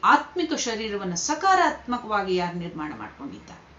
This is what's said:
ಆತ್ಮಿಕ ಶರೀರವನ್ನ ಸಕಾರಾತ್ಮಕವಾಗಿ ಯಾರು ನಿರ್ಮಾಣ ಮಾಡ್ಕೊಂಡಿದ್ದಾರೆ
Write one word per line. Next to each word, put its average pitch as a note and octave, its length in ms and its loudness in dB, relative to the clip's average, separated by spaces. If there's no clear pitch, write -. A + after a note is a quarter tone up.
ಆತ್ಮಿಕ D#4 500 4
ಶರೀರವನ್ನ G#3 640 -4
ಸಕಾರಾತ್ಮಕವಾಗಿ B3 1160 2
ಯಾರು F3 220 0
ನಿರ್ಮಾಣ D#3 380 -8
ಮಾಡ್ಕೊಂಡಿದ್ದಾರೆ - 680 -14